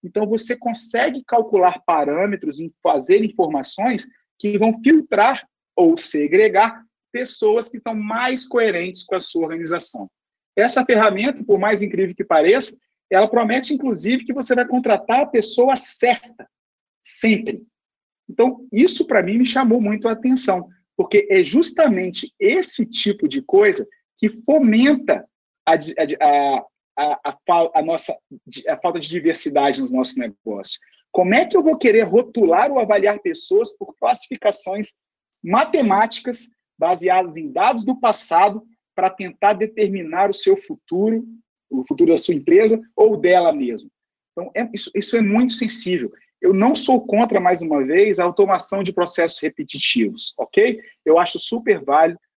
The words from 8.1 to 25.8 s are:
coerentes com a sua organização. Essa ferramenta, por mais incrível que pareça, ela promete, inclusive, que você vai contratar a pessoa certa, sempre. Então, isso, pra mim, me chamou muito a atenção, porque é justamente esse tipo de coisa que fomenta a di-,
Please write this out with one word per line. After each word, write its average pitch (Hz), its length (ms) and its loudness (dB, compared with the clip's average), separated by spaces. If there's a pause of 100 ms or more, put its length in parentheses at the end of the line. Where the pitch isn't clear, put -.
coerentes 185 560 -2
com - 120 -6
a 185 40 -2
sua 170 240 -4
organização. 160 680 -8 (460)
Essa 247 280 2
ferramenta, 220 600 0
por 196 140 2
mais 202 240 0
incrível 185 340 -4
que 190 80 -8
pareça, 170 540 2 (320)
ela 196 180 4
promete, 240 460 -2
inclusive, 247 520 -4
que 247 80 -8
você 247 200 -4
vai 247 140 0
contratar 247 540 0
a 294 40 2
pessoa 247 500 2
certa, - 720 -4 (560)
sempre. 175 600 -2 (680)
Então, - 420 -2
isso, 277 360 2
pra 202 160 2
mim, 196 140 -2
me 247 80 2
chamou 240 340 0
muito 214 280 -2
a 226 40 0
atenção, 220 560 -2 (280)
porque 202 340 2
é 190 140 4
justamente 185 960 0
esse 311 480 0
tipo - 400 -4
de 135 140 -4
coisa 196 460 2 (300)
que 214 120 0 (160)
fomenta 269 800 2 (400)
a 165 100 4
di-, 156 220 -6